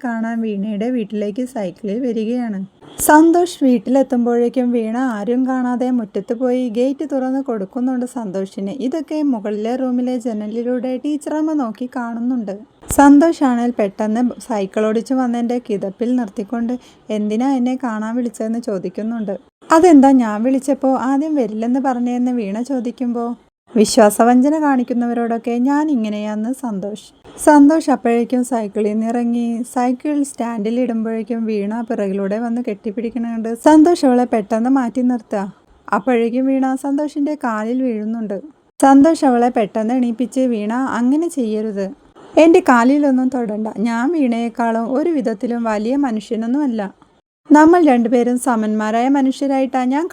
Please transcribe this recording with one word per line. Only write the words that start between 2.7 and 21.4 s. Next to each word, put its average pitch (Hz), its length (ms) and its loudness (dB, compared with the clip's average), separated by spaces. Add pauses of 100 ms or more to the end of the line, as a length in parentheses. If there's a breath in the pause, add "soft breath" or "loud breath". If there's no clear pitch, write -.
സന്തോഷ് 330 680 4
വീട്ടിലെത്തുമ്പോഴേക്കും 247 1080 0
വീണ 226 260 -2
ആരും 240 480 -2
കാണാതെ 247 440 -2
മുറ്റത്ത് 220 440 -4
പോയി 254 340 -2
ഗേറ്റ് 269 440 -2
തുറന്ന് 262 300 -2
കൊടുക്കുന്നുണ്ട് 247 640 -4
സന്തോഷിന്. 196 640 -6
ഇതൊക്കെ 302 520 -4
മുകളിലെ 220 540 -2
റൂമിലെ 254 400 -2
ജനലിലൂടെ 233 800 -4
ടീച്ചറമ്മ 302 560 -4
നോക്കി 247 440 -4
കാണുന്നുണ്ട്. 233 640 -4 (320)
സന്തോഷാണേൽ 277 880 4
പെട്ടെന്ന് 214 520 -2 (180)
സൈക്കിൾ 214 380 -2
ഓടിച്ചു 226 280 -2
വന്നതിന്റെ 240 460 -2 (100)
കിതപ്പിൽ 208 460 -4
നിർത്തിക്കൊണ്ട് 233 640 -6 (320 loud breath)
"എന്തിനാ 214 420 -2
എന്നെ 254 300 -2
കാണാൻ 220 340 -6
വിളിച്ചതെന്ന്?" 226 420 -4
ചോദിക്കുന്നുണ്ട്. 208 920 -6 (200)
"അതെന്താ, 311 380 8
ഞാൻ 220 320 2
വിളിച്ചപ്പോ 262 540 0
ആദ്യം 277 380 -2
വരില്ലെന്ന് 233 460 -2